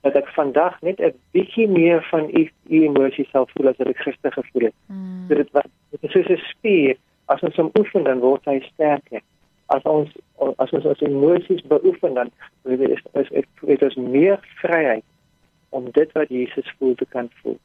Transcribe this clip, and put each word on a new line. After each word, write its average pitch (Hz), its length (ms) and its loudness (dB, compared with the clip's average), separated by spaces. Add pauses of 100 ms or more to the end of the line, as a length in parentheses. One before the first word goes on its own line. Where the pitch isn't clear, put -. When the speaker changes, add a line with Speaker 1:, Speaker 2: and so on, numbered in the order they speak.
Speaker 1:
dat 139 140 0
ek 139 140 -2
vandag 151 540 -2
net 185 180 -4
'n 165 120 0 (200)
bietjie 214 360 0
meer 170 420 2
van 156 220 -2
u, 160 180 0 (180)
u 160 160 4
emosies 139 460 0
sal 131 160 0
voel 135 220 0
as 131 80 0
wat 127 120 -2
ek 127 100 -4
gister - 340 -6
gevoel 127 300 -4
het. 110 120 0 (120)
Speaker 2:
Mm. 185 420 -12
Speaker 1:
So 175 60 4
dit - 180 0
wa-, 143 160 0 (220)
dit 147 140 -14
is 151 80 -6
soos 180 160 2
'n 185 200 -2
spier. 160 480 0 (300)
As 143 140 0
ons 160 160 -4
hom 156 220 0
oefen, 208 260 0
dan 131 140 2
word 131 260 2
hy 135 160 -2 (120)
sterker. 147 480 -2 (460)
As 139 160 0
ons, 151 260 0 (480)
as 131 140 -2
ons 143 140 -2
ons 147 160 0
emosies 160 640 0
beoefen, 160 520 2
dan 123 160 -4 (340)
is, 127 160 -2 (320)
is, 139 180 -2
is, 143 140 -2 (220)
het 139 160 2
ons 135 140 0
meer 139 420 2 (240)
vryheid 156 420 0 (680)
om 127 200 -8
dit 151 220 0
wat 151 160 -2
Jesus 127 500 -6
voel 131 160 0
te - 140 -6
kan 120 200 -8 (140)
voel. 113 220 -8